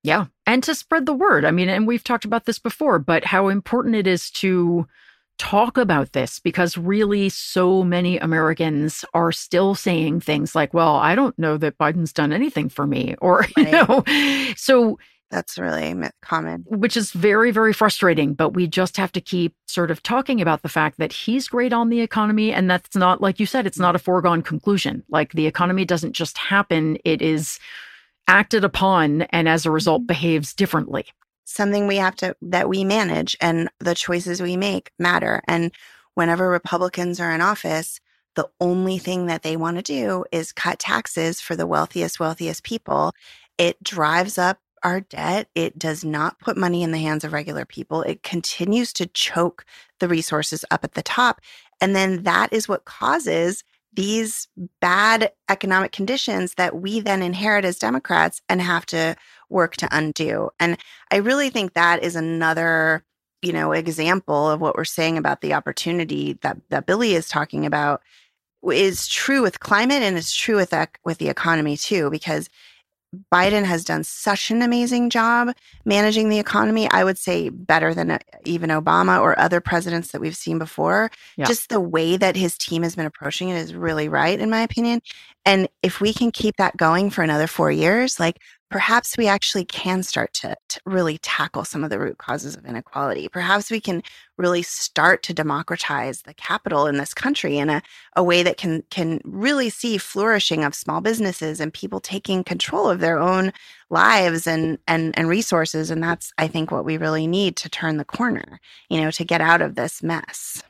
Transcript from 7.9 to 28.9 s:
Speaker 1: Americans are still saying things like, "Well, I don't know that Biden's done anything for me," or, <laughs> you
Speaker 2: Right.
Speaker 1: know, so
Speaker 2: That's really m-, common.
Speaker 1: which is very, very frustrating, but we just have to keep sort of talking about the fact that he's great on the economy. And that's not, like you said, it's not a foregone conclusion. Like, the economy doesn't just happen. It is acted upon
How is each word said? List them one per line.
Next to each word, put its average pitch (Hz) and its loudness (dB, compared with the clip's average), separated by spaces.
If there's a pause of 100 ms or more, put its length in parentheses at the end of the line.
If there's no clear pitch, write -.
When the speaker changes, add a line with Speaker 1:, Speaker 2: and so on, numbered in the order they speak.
Speaker 1:
Americans 160 0 (100)
are 165 2
still 190 0
saying 165 0
things 151 -2
like, 147 2
"Well, 160 4
I 156 4
don't 262 2
know 156 0
that 151 -2
Biden's 160 0
done 151 0
anything 156 -2
for 143 -4
me," 131 -2
or, 185 6
<laughs> - 0
you 302 8
Speaker 2:
Right. 240 6
Speaker 1:
know, 269 2
so 240 4 (320)
Speaker 2:
That's 180 -6
really 78 -2
m-, - -4 (100)
common. 165 -6
Speaker 1:
which 214 0
is 214 -2
very, 208 4
very 220 4
frustrating, 160 2
but 156 2
we 180 0
just 185 0
have 190 -2
to 180 -4
keep 175 -2 (100)
sort 170 -2
of 156 -4
talking 254 0
about 160 2
the 160 -6
fact 156 0
that 156 -2
he's 254 -2
great 247 0
on 233 2
the 233 2
economy. 214 2
And 185 2
that's - 0
not, 185 4
like 196 2
you 208 2
said, 247 0
it's - -4
not 180 4
a - 0
foregone 175 2
conclusion. - 0
Like, 151 0
the 156 0
economy 180 2
doesn't 165 0
just - -6
happen. 160 0
It 160 2
is 156 -2 (680)
acted 202 4
upon 165 2